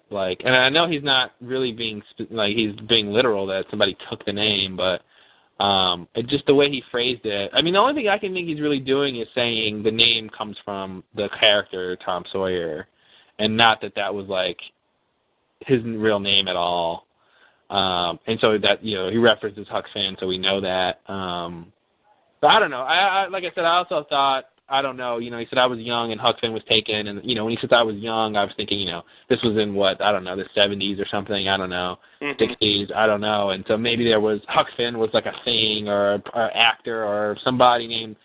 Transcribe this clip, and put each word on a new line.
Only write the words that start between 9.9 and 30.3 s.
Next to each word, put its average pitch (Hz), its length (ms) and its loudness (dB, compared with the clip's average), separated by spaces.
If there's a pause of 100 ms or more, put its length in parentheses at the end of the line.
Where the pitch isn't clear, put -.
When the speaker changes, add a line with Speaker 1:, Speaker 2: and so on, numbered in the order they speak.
Speaker 1:
name 113 440 2
comes 107 300 -10
from 95 380 -8 (120)
the 101 140 -2 (100)
character 98 640 2
Tom 90 280 -4
Sawyer, 92 560 -4 (500)
and 107 180 0
not 113 260 4
that 104 140 -8
that 98 180 -4
was, 98 140 -8
like, 92 300 -2 (1040)
his 123 220 0
real 110 360 0
name 98 280 2
at 92 80 -2
all. 85 500 -2 (640)
Um, 90 580 0
and 113 140 -2
so 110 180 4
that, 98 240 0
you 107 120 -4
know, 92 140 -4
he 107 80 0
references 107 520 2
Huck 101 240 -6
Finn, 98 260 -4
so 95 80 -4
we 92 100 -2
know 95 240 0
that. 92 400 -2 (100)
Um, 87 600 -8 (720)
but 147 80 4
I 208 100 6
don't 185 100 2
know. 127 120 -6
I, 185 420 2
I, 185 40 -4
like 185 160 -6
I 170 120 -6
said, 180 100 -2
I 170 120 4
also 175 300 -2
thought 139 380 2 (220)
I 139 140 0
don't 131 160 -4
know, 123 220 -4
you 120 100 -6
know, 120 80 -8
he 117 120 -6
said, 127 100 2
"I 127 80 6
was 123 120 -4
young 117 320 -4
and 107 80 -6
Huck 117 220 2
Finn 117 120 -2
was 110 140 -6
taken." 107 400 2
And, 101 160 -8
you 123 120 -2
know, 110 100 -2
when 113 100 -2
he - 60 -8
says, - 100 -6
"I 117 120 6
was 110 140 -2
young," 110 380 -2
I 101 80 4
was 101 140 -4
thinking, 101 220 -4
you 98 80 -4
know, 85 160 -6 (260)
this 120 140 4
was 110 140 2
in 104 180 0
what, 95 260 2
I 101 100 4
don't 95 120 0
know, 92 120 -6